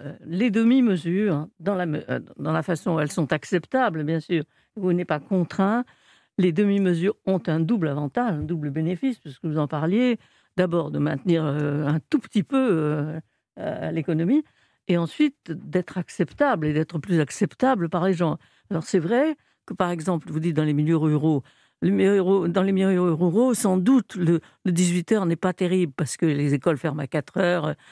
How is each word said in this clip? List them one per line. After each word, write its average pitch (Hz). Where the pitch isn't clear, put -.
euh, 147
les 185
demi-mesures, 208
hein, 151
dans 190
la 180
me-, 156
euh, 123
dans 156
la 160
façon 170
où 160
elles 151
sont 139
acceptables, 170
bien 160
sûr, 156
où 185
on 175
n'est 175
pas 151
contraint, 196
les 180
demi-mesures 196
ont 190
un 160
double 165
avantage, 147
un 147
double 151
bénéfice, 175
puisque 147
vous 156
en 147
parliez, 202
d'abord 175
de 143
maintenir, 156
euh, 147
un 151
tout 302
petit -
peu, 262
euh, 156
euh, 160
l'économie, 165
et 175
ensuite 170
d'être 180
acceptable 185
et 151
d'être 156
plus 170
acceptable 175
par 165
les 190
gens. 165
Alors 160
c'est -
vrai 247
que, -
par 180
exemple, 165
vous 156
dites 160
dans 156
les 151
milieux 151
ruraux, 151
les 180
milieux 190
ruraux, 185
dans 180
les 196
milieux 190
ruraux, 180
sans 190
doute, 220
le, 170
le 185
dix-huit 175
heures 202
n'est 165
pas 185
terrible 180
parce -
que 165
les 143
écoles 143
ferment 151
à -
quatre -
heures. 175